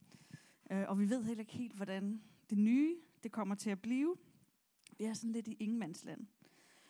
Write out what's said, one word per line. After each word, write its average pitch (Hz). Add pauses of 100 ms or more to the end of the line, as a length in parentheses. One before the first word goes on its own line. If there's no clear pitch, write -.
(720)
Øh, 196
og 196
vi 202
ved 240
heller 220
ikke 214
helt, 233
hvordan 202 (280)
det 208
nye, 269 (260)
det 214
kommer 202
til 208
at 190
blive. 277 (840)
Vi 208
er 220
sådan 226
lidt 226
i 220
ingenmandsland. 208 (640)